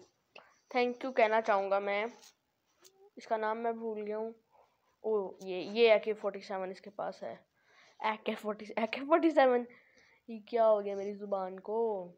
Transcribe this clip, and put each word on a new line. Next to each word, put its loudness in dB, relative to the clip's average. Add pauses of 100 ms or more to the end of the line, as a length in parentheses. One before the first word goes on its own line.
(760)
Thank 0
you -4
कहना 4
चाहूँगा 2
मैं, -2 (1040)
इसका -4
नाम -2
मैं -4
भूल -6
गया -6
हूँ। -8 (680)
ओ, 0 (100)
ये, -6
ये 6
ए 4
के -2
फ़ोर्टी -6
सेवन -6
इसके -16
पास -8
है। -14 (600)
ए -2
के -4
फ़ोर्टी, -8
ए -4
के -6
फ़ोर्टी 4
सेवन, 4 (640)
ये -12
क्या 0
हो 6
गया -6
मेरी -6
ज़ुबान -6
को? -4